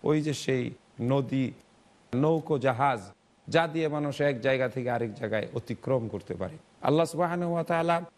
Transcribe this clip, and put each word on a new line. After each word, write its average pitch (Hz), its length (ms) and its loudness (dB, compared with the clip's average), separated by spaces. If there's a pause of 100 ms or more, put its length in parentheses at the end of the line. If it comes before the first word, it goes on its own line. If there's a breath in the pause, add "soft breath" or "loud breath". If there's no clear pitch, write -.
ওই 151 180 2
যে 147 120 -2
সেই 127 380 -2 (300)
নদী, 131 500 0 (640)
নৌকো 151 440 2
জাহাজ, 127 520 0 (360)
যা 165 200 4
দিয়ে 156 200 -2
মানুষ 147 340 -2
এক 139 200 2
জায়গা 131 280 2
থেকে 123 220 -2
আরেক 117 220 -2
জায়গায় 107 400 -2
অতিক্রম 120 540 -2
করতে 101 260 -8
পারে। 87 240 -6 (240)
আল্লাহ 156 240 4
সুবহানাহু 175 460 -2
ওয়া 170 120 -2
তাআলা 170 380 2 (160)